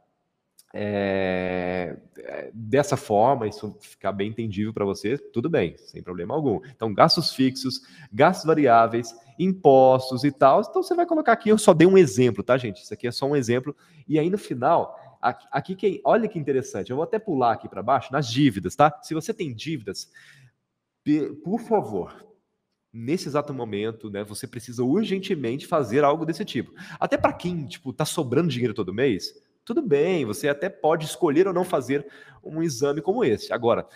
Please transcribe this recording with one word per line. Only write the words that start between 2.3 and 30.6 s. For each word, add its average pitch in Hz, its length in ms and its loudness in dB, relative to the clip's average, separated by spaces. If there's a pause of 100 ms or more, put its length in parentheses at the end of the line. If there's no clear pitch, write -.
dessa 117 460 0
forma, 113 500 2
isso 104 320 -10
ficar - 320 -8
bem 101 180 -4
entendível 110 440 -6
pra 107 100 -2
você, 104 340 -2
tudo 127 300 -6
bem, 117 300 0
sem - 240 -20
problema 90 320 -8
algum. 135 260 0 (160)
Então, 113 160 -6
gastos 156 400 2
fixos, 131 500 -2 (300)
gastos 151 340 4
variáveis, 117 680 4 (220)
impostos 131 880 4
e 143 80 2
tal. 143 300 6
Então, 359 200 -2
você 349 140 -2
vai 349 100 2
colocar 311 280 2
aqui, 214 160 -2
eu 214 100 6
só 180 160 6
dei 165 120 6
um 190 100 8
exemplo, 123 460 4
tá, 123 140 2
gente? 117 240 -6
Isso - 120 -14
aqui 120 140 -8
é 117 40 -4
só 135 160 -4
um 147 80 0
exemplo. 127 400 -2 (320)
E 151 100 0
aí, 160 140 0
no 208 80 -4
final, 139 600 -2 (220)
aqui, - 300 -2
aqui 165 240 -4
que, 190 280 -2
olha 208 240 4
que 170 120 -6
interessante, 131 500 -4
eu 127 60 -6
vou 151 80 -2
até 214 160 -4
pular 127 340 0
aqui 107 160 -8
pra - 140 -10
baixo, 127 280 -2
nas 135 160 -2
dívidas, 113 480 0
tá? 151 280 4
Se - 100 -10
você 160 180 -6
tem 165 220 -6
dívidas, 113 580 -10 (920)
pe-, 151 400 0
por 208 160 -4
favor, 110 680 -4 (640)
nesse 139 360 -6
exato 147 260 -4
momento, 110 560 -8
né, 101 140 -8
você 104 240 -12
precisa 120 360 -8
urgentemente 165 800 -2
fazer 143 380 0
algo 156 220 2
desse 170 200 -6
tipo. - 260 -8 (280)
Até 277 180 0
pra 285 160 0
quem, 175 320 -6
tipo, - 260 -14
tá 151 140 -4
sobrando 147 440 -2
dinheiro 120 240 -2
todo 95 200 -2
mês, 117 480 -2 (240)
tudo 233 160 -2
bem, 160 440 2
você 107 220 -4
até 143 220 -2